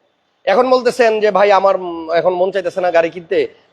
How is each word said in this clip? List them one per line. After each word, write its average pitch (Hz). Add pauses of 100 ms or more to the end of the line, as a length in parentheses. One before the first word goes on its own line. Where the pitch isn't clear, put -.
(440)
এখন 247
বলতেছেন 233
যে, 208
"ভাই, 202
আমার, 196
উম, 170
এখন 170
মন 180
চাইতেছে 180
না 180
গাড়ি 165
কিনতে, 165 (260)